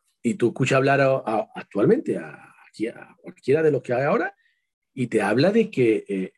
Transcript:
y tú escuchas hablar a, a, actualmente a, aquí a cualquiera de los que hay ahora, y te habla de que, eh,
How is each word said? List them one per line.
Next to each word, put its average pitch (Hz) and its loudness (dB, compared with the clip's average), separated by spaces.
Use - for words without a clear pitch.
y 110 -2
tú 120 0
escuchas 135 0
hablar 139 2
a, 135 2
a, 110 -2
actualmente 123 0
a, - -16
aquí 107 -8
a - -14
cualquiera 135 -2
de 156 2
los 135 0
que 123 -6
hay 127 -2
ahora, 247 -2
y 123 -4
te 107 0
habla 120 2
de 220 2
que, 110 2
eh, 95 -6